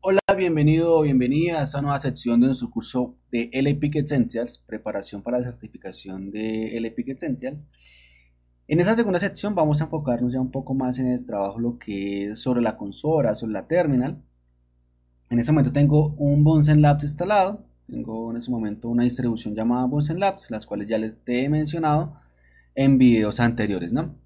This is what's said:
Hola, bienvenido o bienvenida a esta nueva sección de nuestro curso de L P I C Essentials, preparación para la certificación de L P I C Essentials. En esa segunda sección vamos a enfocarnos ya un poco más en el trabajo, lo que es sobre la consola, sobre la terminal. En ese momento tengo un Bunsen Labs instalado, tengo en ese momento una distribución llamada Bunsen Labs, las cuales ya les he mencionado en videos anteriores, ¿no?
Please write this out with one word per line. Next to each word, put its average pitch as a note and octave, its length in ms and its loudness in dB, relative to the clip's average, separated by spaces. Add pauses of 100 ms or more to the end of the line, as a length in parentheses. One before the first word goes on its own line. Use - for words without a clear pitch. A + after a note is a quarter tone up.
Hola, F#3+ 160 4 (160)
bienvenido E3 600 4
o D#3 60 6
bienvenida D3 560 2
a - 20 0
esta C#3+ 180 -4
nueva C#3+ 200 -2
sección A#2+ 400 0
de B2 80 6
nuestro B2 240 -2
curso B2 460 -4 (140)
de A#2 220 -4
L C#3+ 220 2
P D3+ 100 -4
I D3 60 0
C D3+ 80 0
Essentials, A#2+ 580 -2
preparación G#2 640 -10
para B2 160 -4
la B2 60 -2
certificación G2 880 -12
de A2 440 -6
L A2+ 140 -6
P A#2 140 -10
I - 20 -6
C C3 60 -10
Essentials. C#3 580 -10 (1000)
En D3+ 120 0
esa G3 160 4
segunda G3+ 240 0
sección G3 340 -4
vamos D3+ 260 2
a D#3 40 -2
enfocarnos B2 500 -4
ya C3 80 -2
un B2+ 80 -4
poco C3+ 240 -6
más B2+ 240 -2
en B2+ 80 -2
el B2+ 180 -2
trabajo, G2+ 360 -4
lo A#2+ 180 -4
que G2+ 520 -6
es G#2+ 100 -10
sobre A#2+ 240 0
la A2 140 -2
consola, A2 580 -2
sobre A2 180 -8
la G2 140 -8
terminal. C#3+ 560 0 (1040)
En A#2+ 80 0
ese A#2+ 140 0
momento - 200 4
tengo D3 440 4
un D3 280 4
Bunsen D3+ 380 6
Labs D3 220 4
instalado, G3 600 0 (240)
tengo A#2 440 -8
en A#2 60 -6
ese A#2+ 120 -10
momento A2+ 400 -4
una A#2+ 140 2
distribución A#2 500 -2
llamada A#2+ 320 -2
Bunsen D3 340 0
Labs, G3 300 -2
las A2 160 -8
cuales G#2 220 -8
ya A2 100 -2
les A2 160 -4 (140)
he B2 200 0
mencionado D3+ 680 0 (580)
en C3+ 240 4
videos A2+ 420 4
anteriores, G#2 540 0
¿no? D3 220 -4 (100)